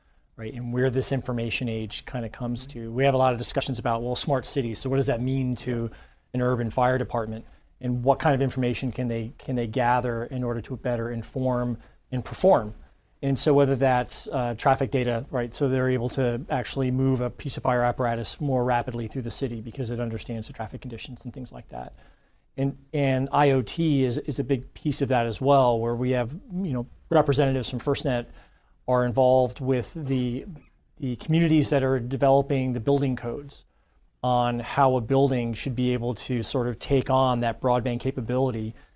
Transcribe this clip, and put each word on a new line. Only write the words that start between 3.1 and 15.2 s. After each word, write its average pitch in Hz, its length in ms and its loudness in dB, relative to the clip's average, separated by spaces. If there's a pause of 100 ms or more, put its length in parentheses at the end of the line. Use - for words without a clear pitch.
a - 20 4
lot 127 160 4
of 113 60 -4
discussions 120 400 -2
about, 117 240 0
well, 123 120 -2
smart 131 300 0
cities, 117 320 -2
so - 140 -4
what 135 60 2
does 135 100 2
that 120 120 0
mean 127 360 0
to 117 340 -2 (460)
an 127 80 0
urban 120 260 0
fire 127 300 2
department? 113 440 -4 (380)
And 123 220 -2
what 131 160 4
kind 147 160 4
of 127 80 2
information 127 480 -2
can 123 160 -4
they, 113 320 -4
can 135 160 -6
they 120 100 0
gather 120 580 0
in 127 200 -6
order 120 180 -2
to 127 140 -8
better 117 340 -2
inform 123 720 -2 (320)
and 123 120 -2
perform? 127 520 4 (480)
And 139 140 2
so - 140 2
whether 139 240 6
that's, 123 520 0
uh, 120 320 -2
traffic 135 320 2
data, 120 400 0